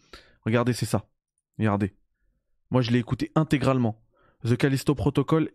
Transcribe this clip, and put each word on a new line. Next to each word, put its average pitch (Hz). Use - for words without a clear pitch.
regardez, 120
c'est 117
ça. 107
Regardez. 104
Moi, 127
je 117
l'ai 123
écouté -
intégralement. 131
The 117
Callisto 139
Protocol, 143